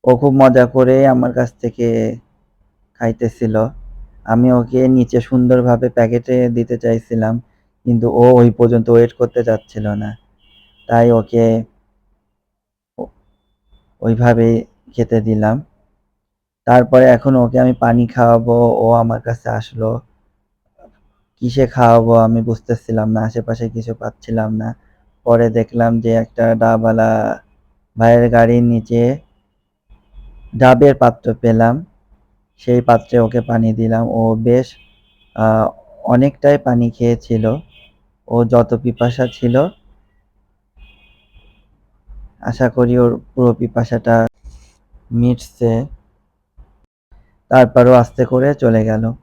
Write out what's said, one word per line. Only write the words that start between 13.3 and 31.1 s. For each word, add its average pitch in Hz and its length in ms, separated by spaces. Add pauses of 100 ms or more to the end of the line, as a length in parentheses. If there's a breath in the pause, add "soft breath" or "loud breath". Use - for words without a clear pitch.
ওইভাবেই 117 640 (280)
খেতে 117 280
দিলাম। 110 400 (1040)
তারপরে 123 400
এখন 127 300
ওকে 123 240
আমি 127 140
পানি 120 340
খাওয়াবো, 117 680
ও 113 140
আমার 117 300
কাছে 117 280
আসলো। 113 520 (1300)
কিসে 123 320
খাওয়াবো 117 460
আমি 113 280
বুঝতেছিলাম 113 680
না, 110 100
আশেপাশে 113 480
কিছু 113 240
পাচ্ছিলাম 113 600
না। 110 200 (480)
পরে 117 260
দেখলাম 117 520
যে 117 80
একটা 113 460
ডাবওয়ালা 110 840 (600)
ভাইয়ের 120 300
গাড়ির 117 340
নিচে 120 540 (1400)
ডাবের 127 380
পাত্র 117 380